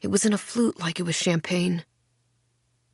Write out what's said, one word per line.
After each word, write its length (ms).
It 60
was 180
in 80
a 40
flute 420
like 200
it 40
was 120
champagne. 680